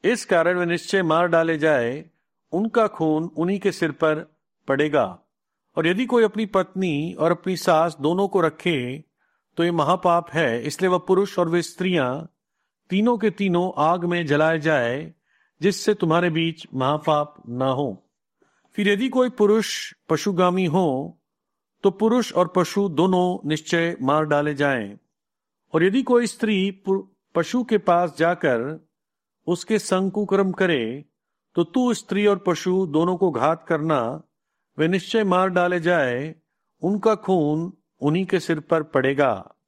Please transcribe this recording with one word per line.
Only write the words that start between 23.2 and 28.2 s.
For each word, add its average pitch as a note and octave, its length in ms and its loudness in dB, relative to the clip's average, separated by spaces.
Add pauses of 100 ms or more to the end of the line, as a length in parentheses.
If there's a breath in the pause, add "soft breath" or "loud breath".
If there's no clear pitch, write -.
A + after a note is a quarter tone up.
निश्चय E3 540 -2
मार D3+ 220 2
डाले D3 300 0
जाएं। C3 440 -2 (720)
और E3 120 2
यदि G#3 180 2
कोई A#3+ 240 2
स्त्री G3+ 440 -2
पु-, F#3+ 360 -4 (280)
पशु A3 300 -2
के A3 140 0
पास F3 400 0
जाकर D#3 680 -2 (580)